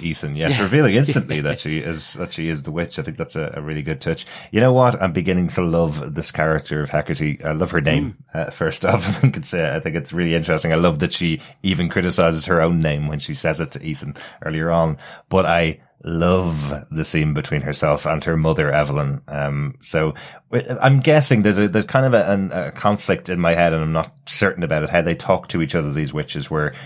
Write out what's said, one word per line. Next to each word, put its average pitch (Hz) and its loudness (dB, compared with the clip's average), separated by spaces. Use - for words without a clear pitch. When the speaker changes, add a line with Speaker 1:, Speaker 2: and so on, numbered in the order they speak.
Speaker 1:
Ethan?" 76 -6
Yes, 80 0
Speaker 2:
Yeah. 107 0
Speaker 1:
revealing 110 4
instantly 101 0
Speaker 2:
<laughs> - -2
Speaker 1:
that 73 -2
she 78 -4
is, 78 -6
that 87 -8
she 82 -4
is 76 -4
the 78 -8
witch. 85 -6
I 76 -6
think 71 -10
that's - -10
a, 78 -6
a 76 -10
really 76 -6
good 73 -6
touch. - -6
You 104 0
know 127 6
what? 127 4
I'm 92 2
beginning 90 2
to 90 -2
love 78 0
this - -4
character 78 0
of 71 -6
Hecate. 76 -2
I 78 -2
love 85 0
her 85 0
name, 73 0
Speaker 2:
Mm. 80 -4
Speaker 1:
uh, - -10
first - -4
off. 90 2
<laughs> - -
I 104 0
think - 2
it's, 80 -6
uh, 80 0
I - -2
think 80 -4
it's 82 -6
really 82 2
interesting. 82 0
I 80 4
love 85 4
that 87 0
she 82 -2
even 90 0
criticizes 85 2
her 87 4
own 82 4
name 76 0
when 73 -6
she 73 -8
says 78 -2
it 78 -4
to - -12
Ethan - -8
earlier 80 -2
on. 82 2
But 92 2
I 85 2
love 82 0
the 78 -4
scene 76 0
between 73 -4
herself 73 0
and 76 -2
her 82 0
mother, 78 2
Evelyn. 71 0
Um, 71 -4
so 78 -2
w-, 123 -4
I'm 139 6
guessing 135 4
there's 98 4
a, 104 4
there's 104 0
kind 131 2
of 123 4
a, 98 4
an, 98 0
a 69 -4
conflict 101 0
in 90 -2
my 85 4
head, 85 4
and 80 0
I'm 80 -2
not 80 -2
certain - 0
about 78 0
it, 76 -4
how 87 4
they 85 0
talk - 0
to 85 -2
each 73 -2
other, 73 0
these 71 -2
witches, 73 -6
where, 76 -2